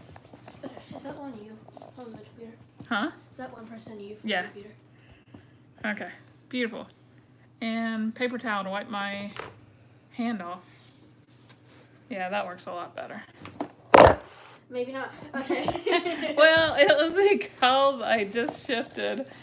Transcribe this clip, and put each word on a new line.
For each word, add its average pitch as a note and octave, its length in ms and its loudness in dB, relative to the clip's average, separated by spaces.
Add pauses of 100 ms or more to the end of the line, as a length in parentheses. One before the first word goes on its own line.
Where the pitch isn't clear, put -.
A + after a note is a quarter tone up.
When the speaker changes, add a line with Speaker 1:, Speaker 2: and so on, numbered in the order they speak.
(640)
Speaker 1:
Okay, C4 120 -14 (200)
is - 80 -16
that D4 160 -12
one C#4 140 -12 (100)
you A3 140 -18 (380)
from A#3+ 160 -16
the A3 80 -16
computer? A3+ 340 -20 (340)
Speaker 2:
Huh? A#3+ 220 -4 (220)
Speaker 1:
Is - 60 -20
that B3+ 140 -12
one A3+ 140 -18
person A3+ 340 -16
you G3+ 180 -14
from A3 120 -8
Speaker 2:
Yeah. F#3 140 -2
Speaker 1:
the F3+ 60 -12
computer? G#3 260 -20 (1120)
Speaker 2:
Okay, G3+ 240 -6 (400)
beautiful. A3+ 380 -4 (760)
And A3+ 520 -2
paper B3 240 -4
towel G#3+ 260 -4
to F#3+ 60 -8
wipe G3+ 200 -6
my G3+ 420 -6 (800)
hand A#3 320 -4
off. F3+ 180 -10 (1500)
Yeah, F#3 200 -4
that G3+ 160 -2
works F3+ 220 -12
a F#3 40 -10
lot F3 240 -10
better. - 260 -10 (1500)
Speaker 1:
Maybe B3 240 -6
not. C4+ 160 -8 (260)
Okay. E4 1000 -2
<laughs> - 0 -
Speaker 2:
<laughs> - 20 -4
Well, D#4+ 400 8
it C#4+ 100 8
was E4 520 6
because C4+ 640 2
I A3 220 2
just A#3 400 -4
shifted, A3+ 600 -4 (180)